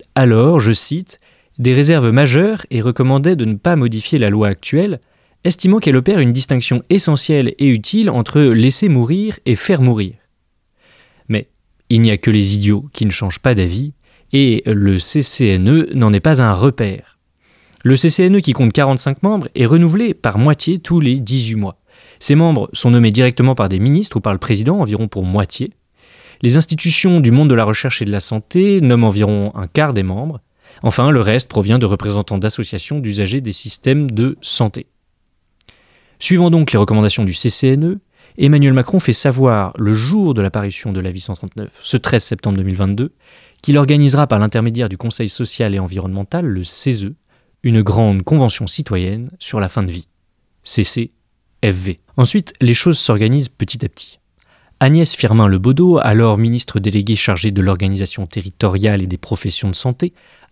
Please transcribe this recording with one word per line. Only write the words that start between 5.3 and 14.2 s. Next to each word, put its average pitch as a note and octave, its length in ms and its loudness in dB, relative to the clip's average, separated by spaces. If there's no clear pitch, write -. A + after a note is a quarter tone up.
estimant F#3 340 2
qu'elle D#3 160 0
opère F3 240 2
une B2 140 2
distinction B2+ 580 -2
essentielle D3+ 680 0
et C#3 100 2
utile E3 420 0
entre A#2+ 300 0
laisser C3 480 4
mourir E3 580 0
et B2 80 2
faire C#3+ 260 0
mourir. » A2 340 0
Mais A2 200 -4
il A2+ 120 4
n'y A2+ 100 4
a G#2 60 0
que A2 160 0
les G#2 240 2
idiots G#2 360 0
qui - 140 -4
ne F#2+ 60 -2
changent F#2 260 -6
pas B2+ 160 0
d'avis, G2+ 400 -4